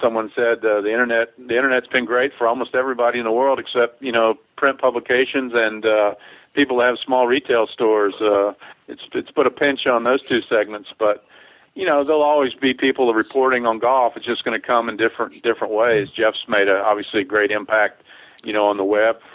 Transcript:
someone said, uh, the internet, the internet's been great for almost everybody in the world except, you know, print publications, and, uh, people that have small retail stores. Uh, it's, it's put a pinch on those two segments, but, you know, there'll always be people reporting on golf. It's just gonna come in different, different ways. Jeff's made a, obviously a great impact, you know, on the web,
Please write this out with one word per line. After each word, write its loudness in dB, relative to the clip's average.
someone -2
said, -2
uh, 2
the -2
internet, -2
the -8
internet's 0
been -2
great 0
for 0
almost -2
everybody -2
in -6
the -2
world 0
except, -4
you -4
know, 2
print 0
publications, 0
and, 0
uh, 2
people 0
that 4
have 0
small 2
retail 0
stores. 2
Uh, 2
it's, -16
it's -6
put 0
a 2
pinch -2
on 2
those 2
two 0
segments, -4
but, 0
you -6
know, 2
there'll 2
always 2
be -2
people 0
reporting 0
on 0
golf. 0
It's -14
just -4
gonna -4
come -2
in -8
different, -4
different -2
ways. 2
Jeff's -2
made 2
a, 2
obviously 0
a -8
great 0
impact, -2
you -8
know, 2
on 2
the 0
web, 2